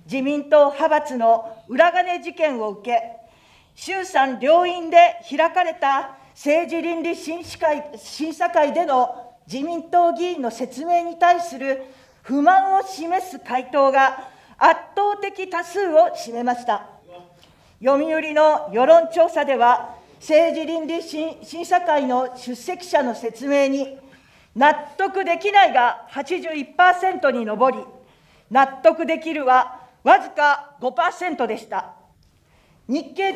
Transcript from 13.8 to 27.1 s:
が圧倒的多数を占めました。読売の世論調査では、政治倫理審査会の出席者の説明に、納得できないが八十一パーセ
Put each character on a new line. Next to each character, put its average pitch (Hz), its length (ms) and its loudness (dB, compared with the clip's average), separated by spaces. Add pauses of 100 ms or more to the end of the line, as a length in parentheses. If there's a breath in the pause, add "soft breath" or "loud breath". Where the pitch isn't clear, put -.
が 269 380 2 (300 loud breath)
圧 320 200 6 (160)
倒 415 240 0
的 392 300 -10
多 349 140 -6
数 359 320 -4
を 339 200 6
占 226 200 -14
め 240 80 -6
ま 247 100 -2
し 240 100 -10
た。 208 220 -4 (1000 soft breath)
読 277 220 2
売 311 300 -4
の 302 360 2
世 233 140 2
論 330 260 6
調 339 180 2
査 320 160 -2
で 269 100 -2
は、 240 400 2 (240 loud breath)
政 311 360 2
治 311 120 -6
倫 330 180 -6
理 330 160 -6
審 320 640 -10
査 359 160 2
会 302 240 0
の 254 320 -2
出 247 160 -12
席 - 320 -10
者 302 160 2
の 247 140 -4
説 240 320 -10
明 277 220 2
に、 269 280 -4 (580 soft breath)
納 294 200 4 (240)
得 381 260 -2
で 339 140 -2
き 403 120 -2
な 392 140 8
い 277 80 0
が 240 360 2
八 311 300 -6
十 320 140 -8
一 294 100 -6
パ 359 260 4
ー 359 100 2
セ 370 140 0